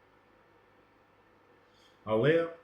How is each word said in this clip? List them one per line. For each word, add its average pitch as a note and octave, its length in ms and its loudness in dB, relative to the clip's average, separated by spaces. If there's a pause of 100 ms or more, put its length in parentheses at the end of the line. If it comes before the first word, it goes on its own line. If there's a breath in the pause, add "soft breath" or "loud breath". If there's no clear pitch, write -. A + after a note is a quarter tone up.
(2000 soft breath)
Але C#3 400 0 (200)